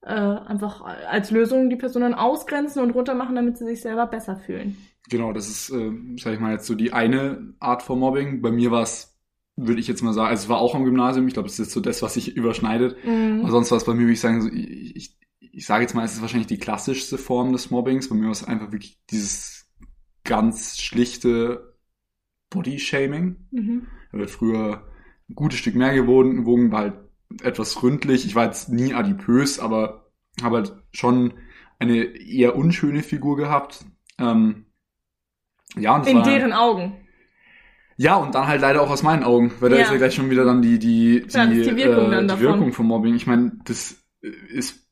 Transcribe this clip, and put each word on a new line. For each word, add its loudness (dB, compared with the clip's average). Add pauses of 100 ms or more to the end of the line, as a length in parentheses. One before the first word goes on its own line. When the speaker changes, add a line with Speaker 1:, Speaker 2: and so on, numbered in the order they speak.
Speaker 1:
äh, -10
einfach -4
als -6
Lösung 2
die -2
Person -4
dann 0
ausgrenzen -2
und 2
runtermachen, -2
damit -2
sie -12
sich -8
selber -4
besser -10
fühlen. -10 (340)
Speaker 2:
Genau, -2
das -8
ist, -12
äh, -6 (280)
sag -6
ich -6
mal, -2
jetzt -6
so -2
die -2
eine -2
Art -2
von -4
Mobbing. -2
Bei 0
mir 2
war's, -4 (380)
würde -2
ich -6
jetzt -6
mal 0
sagen, 0
also -4
es -12
war 0
auch 0
am -2
Gymnasium, 2
ich -2
glaub, -4
das -12
ist -6
jetzt -12
so -4
das, -4
was -6
sich -6
überschneidet. -2
Speaker 1:
Mhm. 0
Speaker 2:
Aber 0
sonst 4
war's 0
bei -2
mir, 2
würde 4
ich 0
sagen, 0
so, -2
ich, -10
ich, -20 (220)
ich -20
sage 2
jetzt -2
mal, -2
es -6
ist -10
wahrscheinlich -2
die -6
klassischste -6
Form -2
des -4
Mobbings. -2
Bei -6
mir 0
war's -6
einfach -6
wirklich -14 (100)
dieses -8 (560)
ganz -2
schlichte -2 (760)
Bodyshaming. -4 (140)
Speaker 1:
Mhm. -6 (260)
Speaker 2:
Da -8
wird -6
früher -2 (440)
ein -18
gutes -4
Stück -4
mehr 2
gewogen, 6
gewogen, 2
war -2
halt -4 (480)
etwas -6
ründlich. 0
Ich -8
war 4
jetzt -6
nie 0
adipös, 0
aber -4 (320)
habe 0
halt -4 (160)
schon 0 (440)
eine 2
eher 0
unschöne 0
Figur -2
gehabt. -4 (340)
Ähm, 2 (1120)
ja, 4
und 2
es 0
Speaker 1:
In 8
Speaker 2:
war 6
Speaker 1:
deren 4
Augen. 2 (1000)
Speaker 2:
Ja, 6
und 0
dann 2
halt 2
leider 6
auch 2
aus -2
meinen 4
Augen, 4
weil 6
da 8
Speaker 1:
Ja. 8
Speaker 2:
ist 0
ja 2
gleich 2
schon -2
wieder 4
dann 4
die, 6
die, 4
Speaker 1:
Klar, 2
das 4
ist 4
Speaker 2:
die, 2
Speaker 1:
die 0
Wirkung 4
Speaker 2:
äh, 2
Speaker 1:
dann 2
Speaker 2:
die 2
Speaker 1:
davon. 0
Speaker 2:
Wirkung 4
von 0
Mobbing. 2
Ich -2
meine, 2 (120)
das -10 (160)
ist -12